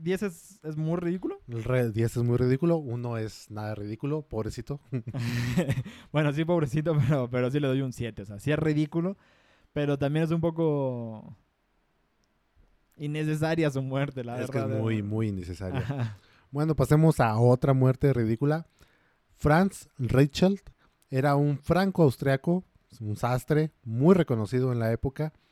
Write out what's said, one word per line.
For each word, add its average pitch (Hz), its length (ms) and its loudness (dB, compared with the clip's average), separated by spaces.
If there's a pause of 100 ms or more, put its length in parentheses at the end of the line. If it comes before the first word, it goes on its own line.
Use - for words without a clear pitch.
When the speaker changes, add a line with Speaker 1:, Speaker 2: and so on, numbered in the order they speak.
Speaker 1:
¿Diez 175 220 -2
es, - 420 -10
es 156 120 -8
muy 156 200 -2
ridículo? 180 520 -4
Speaker 2:
El 117 160 -8
re-, 123 280 0
diez 113 240 0
es 120 60 0
muy 120 160 2
ridículo, 135 400 2
uno 120 400 -6
es 110 320 -10
nada 107 240 -6
ridículo, 110 480 -6
pobrecito. 113 580 -8 (100)
<laughs> 127 100 -4 (120)
Speaker 1:
<laughs> 120 1000 -4
Bueno, 147 200 2
sí, 156 120 -2
pobrecito, 156 540 0
pero, 131 320 2
pero 123 200 0
sí 143 100 0
le 143 80 0
doy 135 140 0
un 127 100 -4
siete, 113 300 -8
o 95 40 -12
sea, 101 140 -14
sí 139 120 -2
es 151 60 0
ridículo, 160 580 0 (560)
pero 143 260 0
también 147 260 0
es 160 60 -2
un 165 100 0
poco 143 960 -4 (1600)
innecesaria 156 760 0
su 135 120 -2
muerte, 131 420 -4
la 120 160 -8
Speaker 2:
Es 123 100 -6
que 131 80 -2
Speaker 1:
verdad, 110 180 -2
Speaker 2:
es 110 60 -2
muy, 110 200 0
Speaker 1:
¿no? 101 60 -6
Speaker 2:
muy 110 200 -2
innecesaria. 92 520 -6
Speaker 1:
Ajá. 113 380 -6 (320)
Speaker 2:
Bueno, 151 240 -2
pasemos 151 460 4
a 110 180 2
otra 123 360 6
muerte 131 380 4
ridícula. 127 540 0 (680)
Franz 170 540 2 (100)
Reichelt 143 720 2 (400)
era 143 260 2
un 147 220 2
franco-austriaco, 170 1040 2 (360)
un 107 160 -4
sastre 147 560 0 (100)
muy 127 320 4
reconocido 127 580 0
en 120 60 -2
la 113 140 0
época, 143 420 -6 (180)